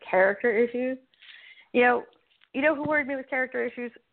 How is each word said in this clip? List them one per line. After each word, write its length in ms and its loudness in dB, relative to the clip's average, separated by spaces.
character 500 2
issues? 400 -2
You 120 2
know, 200 2
you 80 -4
know 140 2
who 80 -6
worried 240 0
me 80 -4
with 140 -10
character 360 -4
issues? 280 -10